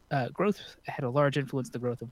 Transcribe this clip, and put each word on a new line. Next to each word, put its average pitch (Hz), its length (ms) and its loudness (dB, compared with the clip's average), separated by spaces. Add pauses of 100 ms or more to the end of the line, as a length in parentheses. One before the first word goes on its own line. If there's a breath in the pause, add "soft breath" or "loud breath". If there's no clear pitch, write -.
(100)
uh, 131 180 0
growth 196 300 0 (280)
had - 180 -4
a 120 40 0
large 143 280 4
influence 135 320 -2
on - 20 -16
the 120 80 -6
growth 120 220 -2
of 117 100 -8